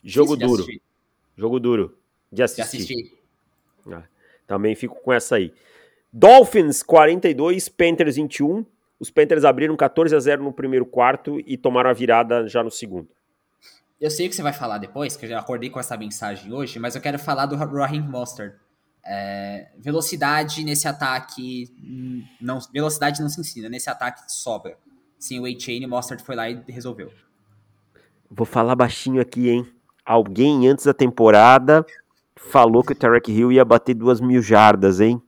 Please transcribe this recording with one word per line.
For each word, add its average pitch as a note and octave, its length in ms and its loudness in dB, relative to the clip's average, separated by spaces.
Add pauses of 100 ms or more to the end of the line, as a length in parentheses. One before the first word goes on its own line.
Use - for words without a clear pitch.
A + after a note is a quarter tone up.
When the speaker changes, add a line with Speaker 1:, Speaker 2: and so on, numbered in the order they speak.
Speaker 1:
Jogo C#3+ 320 0
Speaker 2:
Difícil - 0 -
de B2 100 -4
Speaker 1:
duro. A#2 180 0
Speaker 2:
assistir. A2 180 -16 (560)
Speaker 1:
Jogo A#2 220 -4
duro A#2 380 -2 (340)
de - 40 -16
Speaker 2:
De A#2+ 80 0
Speaker 1:
assistir. A#2 180 -4
Speaker 2:
assistir. A#2 580 -12 (680)
Speaker 1:
É, E2+ 160 -18 (420)
também G#2 300 -4
fico - 260 -12
com B2+ 120 -2
essa A#2+ 240 -2
aí. F2+ 160 -4 (580)
Dolphins F#3+ 720 6
quarenta E3 460 4
e D3+ 40 -2
dois, F3 360 -2
Panthers E3 480 0
vinte D3 200 -8
e C#3+ 60 -2
um. F#3+ 220 -4 (320)
Os - 140 -16
Panthers D3+ 320 2
abriram D3 320 2
quatorze D#3 400 0
a D3 40 4
zero C#3 240 -2
no C#3 100 -8
primeiro C3 320 -4
quarto C3 600 -2
e C3 120 -10
tomaram B2+ 320 0
a B2 40 2
virada A#2 540 0
já A#2 160 -4
no A2+ 80 -8
segundo. F#2 380 -16 (920)
Speaker 2:
Eu D3+ 100 -4
sei E3 160 -6
o F3+ 40 -6
que F3 60 -12
você - 60 -8
vai C#3+ 120 -4
falar A2 240 -10
depois, C3 400 -10
que - 80 -18
eu A2 40 -14
já A2+ 100 -8
acordei A#2+ 300 -10
com C3 100 -14
essa A#2+ 180 -12
mensagem G#2 560 -14
hoje, C3 260 -10
mas A#2+ 160 -10
eu C3 60 -12
quero C#3+ 180 -8
falar C#3 260 -6
do C#3+ 120 -8
Ra-, D3+ 80 -6
Raheem C#3+ 360 -6
Mostert. B2 540 -12 (480)
É, G2+ 640 -12 (100)
velocidade D3+ 840 -6
nesse D3+ 240 -4
ataque, C3 840 -8 (140)
hum, B2+ 400 -14 (180)
não, B2+ 180 -8 (140)
velocidade D3 480 -4
não D3 80 -4
se D3 100 -12
ensina, A#2+ 280 -14
nesse B2 220 -12
ataque B2 320 -10 (100)
sobra. G2+ 460 -12 (420)
Sim, B2+ 220 -12
o B2 40 -10
A-Chain, B2 400 -10
o B2+ 40 -14
Mostert B2 340 -10
foi C3 120 -12
lá A2+ 140 -8
e A#2+ 200 -14
resolveu. A#2 420 -16 (1200)
Speaker 1:
Vou A2+ 140 -4
falar A#2+ 300 0
baixinho B2+ 460 -2
aqui, A#2+ 280 -4
hein? B2 180 -2 (380)
Alguém A#2 640 2
antes C3+ 160 0
da C#3 80 2
temporada B2+ 920 6 (520)
falou A#2+ 440 4
que C#3 120 -2
o - 20 -6
Tyreek A#2 360 2
Hill A#2 200 2
ia B2+ 140 6
bater B2 280 4
duas A#2 280 0
mil B2 200 2
jardas, G2+ 600 6
hein? A#2 260 2